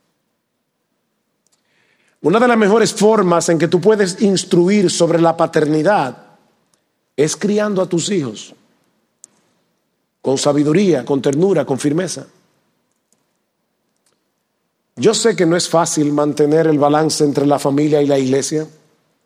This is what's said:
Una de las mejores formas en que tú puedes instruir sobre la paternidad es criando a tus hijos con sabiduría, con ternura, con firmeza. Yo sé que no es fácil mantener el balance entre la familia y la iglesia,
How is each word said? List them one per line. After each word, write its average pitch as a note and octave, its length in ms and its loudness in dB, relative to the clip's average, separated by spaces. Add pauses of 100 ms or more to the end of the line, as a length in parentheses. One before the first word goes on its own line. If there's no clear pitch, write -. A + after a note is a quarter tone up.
(2250)
Una F#3 200 2
de B3 80 4
las A#3 100 4
mejores G#3+ 340 4
formas F#3+ 560 2
en E3+ 100 2
que D#3+ 100 0
tú F3 120 0
puedes G3+ 400 2
instruir F#3+ 720 2
sobre E3 300 0
la E3 160 2
paternidad D#3 800 0 (1000)
es D3+ 200 0
criando G#3 440 -2
a F3+ 80 -2
tus F3 220 -2
hijos C3+ 440 -6 (1700)
con C3 160 -2
sabiduría, D3+ 680 0
con C3+ 180 -2
ternura, D3+ 420 0
con C3 140 -4
firmeza. D3 480 -4 (2750)
Yo A3+ 180 -6
sé A3+ 220 -4
que F3 100 -2
no E3 100 -2
es F3 120 -6
fácil D#3 440 -2
mantener D3 540 0
el D#3 120 0
balance D3+ 460 0
entre C#3+ 220 -2
la C#3+ 140 0
familia D3 420 0
y C#3+ 40 0
la C#3 120 0
iglesia, C3+ 480 -2 (600)